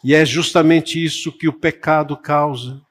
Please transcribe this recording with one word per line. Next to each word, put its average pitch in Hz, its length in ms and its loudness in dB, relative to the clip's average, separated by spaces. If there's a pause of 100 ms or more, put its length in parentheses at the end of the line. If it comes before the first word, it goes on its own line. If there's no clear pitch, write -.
E 135 100 4
é 156 100 6
justamente 165 800 2
isso 156 280 -6
que - 160 -4
o 151 40 0
pecado 156 640 -2
causa. 139 640 -4 (100)